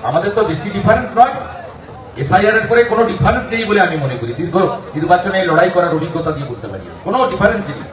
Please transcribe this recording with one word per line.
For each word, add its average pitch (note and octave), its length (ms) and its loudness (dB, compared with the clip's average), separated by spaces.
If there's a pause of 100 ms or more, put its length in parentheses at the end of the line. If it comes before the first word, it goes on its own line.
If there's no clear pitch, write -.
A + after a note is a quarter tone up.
আমাদের D#3+ 320 0
তো A3+ 80 2
বেশি F3+ 260 -4
ডিফারেন্স G#3 480 0
নয়, B3+ 140 6 (840)
এসআইআর G3 380 2
এর G#3+ 120 0
পরে A#3 160 4
কোনো A#3 220 2
ডিফারেন্স - 460 0
নেই A3+ 140 -2
বলে G3+ 160 2
আমি E3 160 2
মনে B2+ 200 -4
করি। A#2 160 -6
দীর্ঘ D#3+ 240 -2 (380)
নির্বাচনে F3+ 500 2
লড়াই E3 240 4
করার F3 240 2
অভিজ্ঞতা D#3+ 380 -2
দিয়ে C3+ 180 -6
বলতে A2+ 180 -10
পারি, F#2+ 140 -12 (220)
কোনো A#3+ 260 0
ডিফারেন্স G3+ 400 0
নেই। C#3+ 240 -10